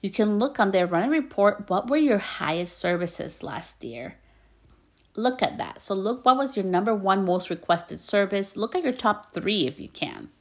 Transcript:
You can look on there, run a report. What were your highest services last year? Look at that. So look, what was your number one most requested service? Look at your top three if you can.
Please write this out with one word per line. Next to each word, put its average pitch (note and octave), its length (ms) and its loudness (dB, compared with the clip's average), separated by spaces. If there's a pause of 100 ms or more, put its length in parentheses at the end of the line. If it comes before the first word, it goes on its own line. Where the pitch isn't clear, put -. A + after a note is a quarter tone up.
You G3 80 -4
can G#3+ 300 2
look B3+ 200 0
on G3 120 4
there, F3+ 160 4
run F3 160 2
a B3 60 0
report. G#3 600 2
What A#3 200 0
were C#4+ 80 4
your C#4+ 200 6
highest F3 600 -4
services F3 640 -2
last - 400 -10
year? A#2 320 -12 (1000)
Look B3+ 280 0
at - 140 -2
that. - 240 -8
So - 120 -4
look, G#3 320 -2
what C4 120 6
was C4+ 180 -2
your F#3+ 100 -2
number G3 300 2
one F#3+ 300 2
most F3+ 240 0
requested E3+ 500 -2
service? G3 580 0
Look A3 180 -4
at F4+ 80 0
your C4 100 0
top - 400 -2
three F3 340 0
if C#3+ 120 -8
you - 100 -14
can. - 400 -10 (120)